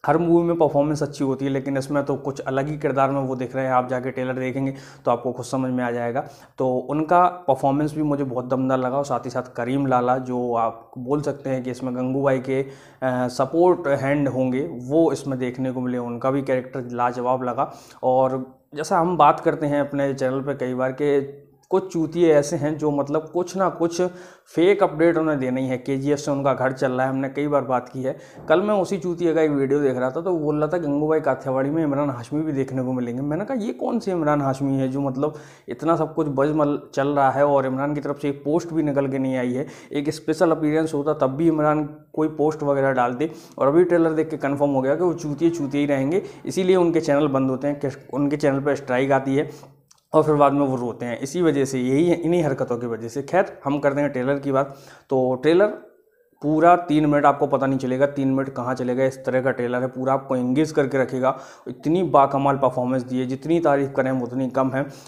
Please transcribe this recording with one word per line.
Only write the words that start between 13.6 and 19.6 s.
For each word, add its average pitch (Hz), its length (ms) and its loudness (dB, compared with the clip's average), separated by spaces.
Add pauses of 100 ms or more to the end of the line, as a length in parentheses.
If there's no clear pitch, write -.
हैंड 139 400 0
होंगे, 127 340 0 (220)
वो 151 280 2
इसमें 135 280 -6
देखने 127 320 -4
को 127 100 -6
मिले, 123 160 -4
उनका 120 340 -2
भी 139 100 0
कैरेक्टर 131 500 -4
लाजवाब 123 520 -2
लगा। 127 280 -4 (320)
और 131 360 2 (360)
जैसा 165 240 0
हम 170 180 0
बात 151 220 6
करते 151 260 0